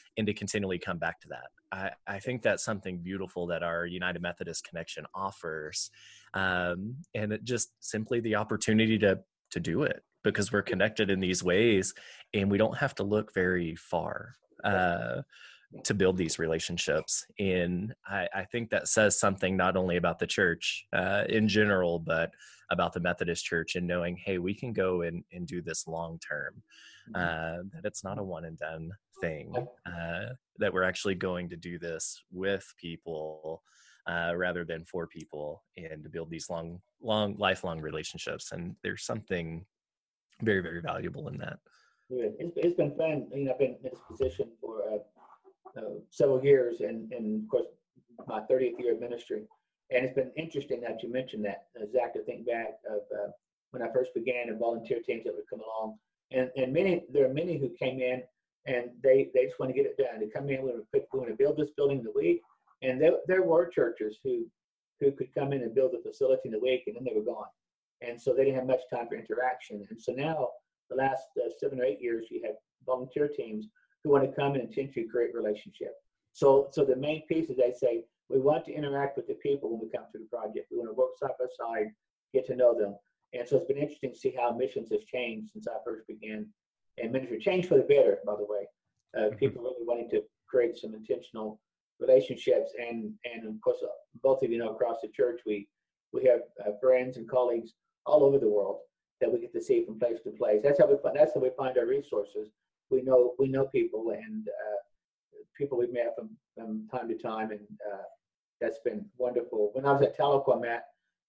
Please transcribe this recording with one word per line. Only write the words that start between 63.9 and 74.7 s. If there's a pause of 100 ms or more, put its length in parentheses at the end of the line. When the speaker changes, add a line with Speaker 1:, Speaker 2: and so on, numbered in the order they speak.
Speaker 2:
who, (520)
who
could
come
in
and
build
a
facility
in
the
week,
and
then
they
were
gone. (560)
And
so
they
didn't
have
much (100)
time
for
interaction.
And
so
now, (420)
the
last, (140)
uh, (100)
seven
or
eight
years,
you
have (280)
volunteer
teams (360)
who
wanna
come
and
intentionally